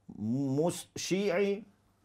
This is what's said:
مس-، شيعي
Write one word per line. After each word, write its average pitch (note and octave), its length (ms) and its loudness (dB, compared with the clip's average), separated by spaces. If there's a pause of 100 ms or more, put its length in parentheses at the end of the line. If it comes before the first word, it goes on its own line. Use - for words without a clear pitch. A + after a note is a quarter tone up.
(200)
مس-، C3+ 760 0
شيعي G3+ 680 0 (420)